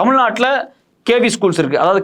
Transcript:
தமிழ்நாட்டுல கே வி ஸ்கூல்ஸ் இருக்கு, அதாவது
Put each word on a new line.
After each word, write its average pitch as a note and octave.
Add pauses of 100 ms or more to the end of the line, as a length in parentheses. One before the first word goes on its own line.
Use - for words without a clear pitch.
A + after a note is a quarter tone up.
தமிழ்நாட்டுல B3 (600)
கே A#3
வி A3+
ஸ்கூல்ஸ் F3+
இருக்கு, C#3
அதாவது F#3+